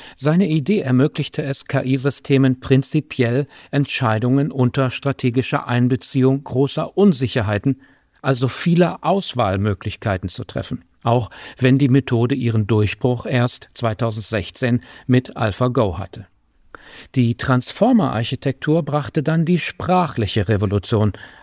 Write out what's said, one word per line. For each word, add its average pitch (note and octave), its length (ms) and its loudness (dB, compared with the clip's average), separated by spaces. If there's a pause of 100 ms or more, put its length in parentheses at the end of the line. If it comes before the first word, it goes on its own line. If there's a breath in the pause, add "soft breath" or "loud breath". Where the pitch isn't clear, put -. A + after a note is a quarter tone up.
(160 loud breath)
Seine E3 320 2
Idee D#3+ 340 0
ermöglichte C3+ 600 0
es C#3 240 -6
K-I-Systemen C3 960 0
prinzipiell, C3+ 880 0 (240 loud breath)
Entscheidungen C3 800 0
unter B2+ 400 0
strategischer C3 760 -2
Einbeziehung B2+ 760 2
großer - 520 -2
Unsicherheiten, C3 840 2 (400 soft breath)
also C3 260 0
vieler E3+ 560 2
Auswahlmöglichkeiten G#2 1300 -2
zu - 140 -6
treffen, - 400 -8 (200)
auch A#2+ 260 0 (300 loud breath)
wenn C3 180 4
die C#3 100 2
Methode B2 480 2
ihren A2+ 320 0
Durchbruch A2+ 600 0
erst B2 460 -2
zweitausendsechzehn A2+ 1080 -2 (240 loud breath)
mit B2+ 320 0
AlphaGo A2+ 640 0
hatte. F#2+ 260 -12 (880 loud breath)
Die A#2 220 2
Transformer-Architektur C#3 1500 0
brachte C#3+ 400 -2
dann D#3+ 220 0
die E3+ 140 2
sprachliche C#3 880 -2
Revolution, G#2 640 0 (300 loud breath)